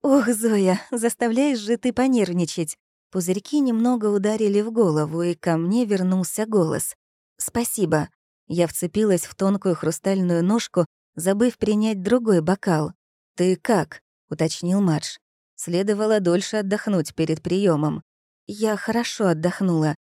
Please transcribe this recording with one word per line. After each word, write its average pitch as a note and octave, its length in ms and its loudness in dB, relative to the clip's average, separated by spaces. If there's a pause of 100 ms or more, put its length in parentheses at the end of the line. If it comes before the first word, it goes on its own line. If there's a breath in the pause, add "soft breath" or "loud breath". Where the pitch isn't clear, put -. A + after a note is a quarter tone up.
Ох, C4+ 260 4
Зоя, G#3+ 540 2 (100)
заставляешь A#3 680 0
же G#3+ 180 -2
ты B3 160 -2
понервничать». F3+ 800 0 (360)
Пузырьки F#3+ 480 -2
немного A#3+ 460 0
ударили G#3 560 2
в A3+ 100 -4
голову, D#3+ 520 0
и F3 100 0
ко E3 240 -2
мне G3+ 280 0
вернулся F#3 600 0
голос. D#3+ 500 0 (420)
«Спасибо». E3+ 720 -2 (380)
Я E3+ 200 0
вцепилась F#3 580 0
в - 100 -20
тонкую G3 400 0
хрустальную F3 680 0
ножку, F#3 420 0 (300)
забыв G3+ 420 0
принять G#3+ 460 0
другой A3 380 2
бокал. E3 520 -2 (420)
«Ты F#3 200 2
как?» — - 460 -2 (280)
уточнил F3 520 -2
Мадж. E3 360 0 (380)
«Следовало G#3 640 0
дольше F#3 380 0
отдохнуть G3 580 -2
перед D#3+ 260 -2
приемом». E3 600 0 (420)
«Я G#3 300 -2
хорошо A3+ 520 -2
отдохнула. E3 680 0 (140)